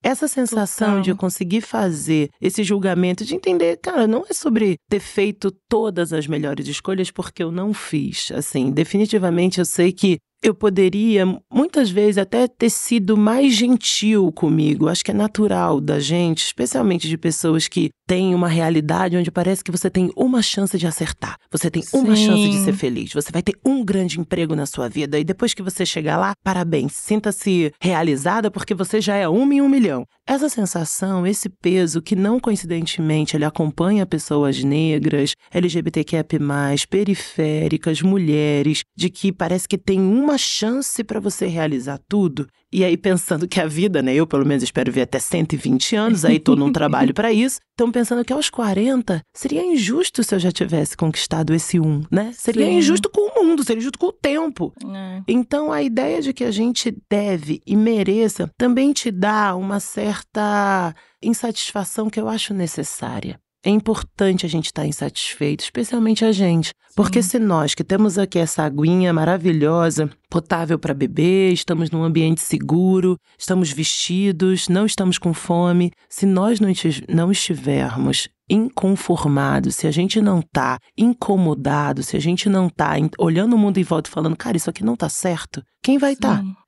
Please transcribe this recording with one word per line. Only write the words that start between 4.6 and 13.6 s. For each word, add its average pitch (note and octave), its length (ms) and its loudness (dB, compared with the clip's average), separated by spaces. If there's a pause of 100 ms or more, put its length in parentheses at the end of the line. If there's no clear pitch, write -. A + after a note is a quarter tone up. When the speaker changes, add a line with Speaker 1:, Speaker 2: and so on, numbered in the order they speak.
Speaker 1:
ter G#3 100 0
feito G3+ 520 -2 (180)
todas G3 420 0
as D3+ 160 -2
melhores D3 400 -4
escolhas, F#3 440 -4
porque - 320 -8
eu E3 80 -4
não G3 220 -4
fiz. - 580 -6
Assim, C3 400 -2
definitivamente F3+ 880 0
eu E3+ 60 2
sei F3+ 260 2
que F#3 260 0 (260)
eu A3 120 2
poderia, G3+ 680 2 (300)
muitas C4+ 380 2
vezes, G#3 260 2
até A#3 300 2
ter - 240 2
sido G#3+ 440 0
mais A#3 380 4
gentil G#3+ 760 2